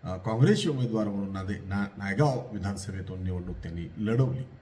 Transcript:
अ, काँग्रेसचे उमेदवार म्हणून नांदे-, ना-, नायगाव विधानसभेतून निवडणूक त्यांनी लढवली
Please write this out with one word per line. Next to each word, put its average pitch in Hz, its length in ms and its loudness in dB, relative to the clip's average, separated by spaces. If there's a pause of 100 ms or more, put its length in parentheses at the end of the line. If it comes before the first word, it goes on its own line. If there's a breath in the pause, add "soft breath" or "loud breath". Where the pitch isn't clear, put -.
अ, 90 120 -4
काँग्रेसचे 120 540 4
उमेदवार 110 380 2
म्हणून 98 260 -4
नांदे-, 95 340 -4
ना-, 98 300 -2
नायगाव 101 560 2
विधानसभेतून 95 720 -6
निवडणूक 90 320 -4
त्यांनी 85 420 -8
लढवली 127 440 2 (200)